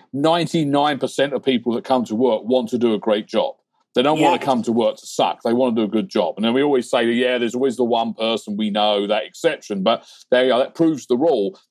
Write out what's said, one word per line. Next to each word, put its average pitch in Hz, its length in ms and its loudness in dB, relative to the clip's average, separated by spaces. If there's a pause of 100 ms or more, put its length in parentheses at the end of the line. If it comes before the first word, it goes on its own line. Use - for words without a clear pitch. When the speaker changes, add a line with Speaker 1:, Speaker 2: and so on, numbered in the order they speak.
(140)
Speaker 1:
ninety-nine 147 840 0
percent 139 340 -2
of 123 100 -4
people 120 300 0
that 120 100 -4
come 127 220 0
to 107 100 -6
work 117 280 0
want 120 260 0
to 127 80 -2
do 113 160 2
a 101 60 0
great 107 280 -2
job." - 280 -2 (400)
They 123 80 4
don't 151 180 2
wanna 160 140 4
Speaker 2:
Yeah. - 100 -6
Speaker 1:
come 127 160 0
to 117 100 -2
work 110 260 0
to - 100 -20
suck. 95 340 -2
They 117 120 0
wanna 123 220 2
do 113 60 0
a 104 60 0
good 101 200 -2
job. 90 300 -2
And 107 80 -2
then 117 80 2
we 135 80 2
always 139 260 0
say, 120 240 0
"Yeah, 123 280 0
there's 117 160 -2
always 123 220 -2
the 127 60 0
one 117 300 0
person 113 420 -4
we 107 140 -2
know, 104 380 0
that 104 180 -2
exception." - 560 -4
But - 240 0 (240)
there 127 140 4
you 127 80 2
go. 120 80 2
That - 160 -4
proves 160 320 0
the 123 100 2
rule 120 420 0 (120)